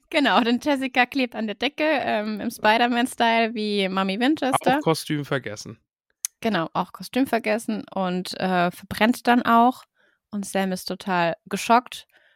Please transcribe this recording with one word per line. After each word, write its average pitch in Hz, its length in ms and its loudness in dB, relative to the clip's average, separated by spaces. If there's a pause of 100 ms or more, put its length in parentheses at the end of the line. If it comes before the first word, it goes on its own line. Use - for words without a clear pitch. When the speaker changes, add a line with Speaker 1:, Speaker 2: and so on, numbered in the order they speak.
Speaker 1:
Genau, 247 320 4
denn 240 200 2
Jessica 262 460 0
klebt 254 280 -2
an 220 120 -4
der 302 80 -6
Decke, 294 280 -4
ähm, 220 560 0
im 233 120 -6
Spider-Man-Style 233 1040 2
wie 202 340 0
Mami 190 300 0
Winchester. 269 580 2
Speaker 2:
Auch 302 40 -2
Kostüm 151 440 -2
vergessen. 113 540 -6 (600)
Speaker 1:
Genau, 185 340 -2
auch 180 200 -4
Kostüm 247 320 -2
vergessen 220 580 -2 (100)
und, 180 460 -4
äh, 180 300 2
verbrennt - 580 -2
dann 240 140 4
auch. 233 420 4 (460)
Und 202 160 -8
Sam 190 260 -2
ist 185 140 -6
total 175 500 -2 (120)
geschockt - 600 0 (280)